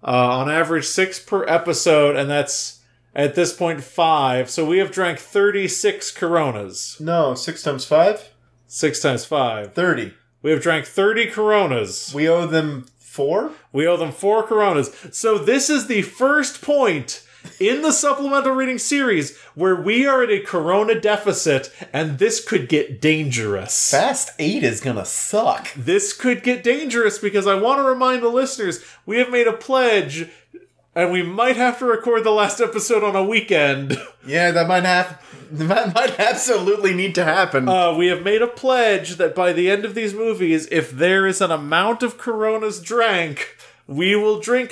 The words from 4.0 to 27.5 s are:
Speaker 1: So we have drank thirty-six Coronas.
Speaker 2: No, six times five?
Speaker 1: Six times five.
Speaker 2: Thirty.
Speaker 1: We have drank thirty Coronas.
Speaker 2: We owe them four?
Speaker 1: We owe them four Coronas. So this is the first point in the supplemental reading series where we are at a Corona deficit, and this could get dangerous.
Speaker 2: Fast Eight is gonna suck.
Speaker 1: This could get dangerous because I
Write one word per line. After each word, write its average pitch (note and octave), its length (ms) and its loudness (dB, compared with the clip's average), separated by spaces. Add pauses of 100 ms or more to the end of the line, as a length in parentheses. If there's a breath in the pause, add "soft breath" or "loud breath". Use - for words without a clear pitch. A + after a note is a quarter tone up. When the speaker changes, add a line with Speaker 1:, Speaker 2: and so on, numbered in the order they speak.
Speaker 1:
So E3 160 -2
we E3+ 140 2
have F#3+ 120 0
drank F3 280 -2
thirty-six G3+ 920 0
Coronas. C3 880 -2
Speaker 2:
No, D#3 340 0
six - 300 -8
times C#3 220 -4
five? F3 440 2 (380)
Speaker 1:
Six - 320 -2
times B2+ 260 -2
five. A2+ 480 -4
Speaker 2:
Thirty. D3 400 -2 (280)
Speaker 1:
We D3+ 100 0
have D#3+ 100 2
drank D#3+ 240 0
thirty A3 420 0
Coronas. G3 880 0
Speaker 2:
We D3 160 0
owe E3+ 160 2
them D3+ 400 -2 (140)
four? G3 540 -4 (180 loud breath)
Speaker 1:
We C#3+ 160 0
owe F3 100 2
them D#3+ 140 -4
four G#3+ 320 0
Coronas. G3+ 480 2 (200 loud breath)
So A3 260 0
this A#3+ 320 2
is C4+ 180 0
the G#3+ 160 0
first C#4 580 -2
point A#3 640 0 (380 loud breath)
in B3 200 0
the D#4 120 2
supplemental C#4 600 0
reading C4 240 -2
series A#3+ 600 -2 (180 loud breath)
where F#3 200 2
we G#3+ 300 0
are C4+ 160 2
at A#3+ 80 0
a G3 120 0
Corona G3 580 0
deficit, G3+ 720 0 (220 loud breath)
and D3 260 -4
this G#3+ 240 0
could C#3 240 -2
get C#3 320 -2
dangerous. B2 920 0
Speaker 2:
Fast G#3 460 0
Eight F#3 260 -2
is A2+ 180 -2
gonna A2 240 -4
suck. - 680 -2
Speaker 1:
This F3 400 -2
could B3 300 -2
get B3 200 0
dangerous A#3+ 540 0
because G3+ 300 -2
I G3 80 4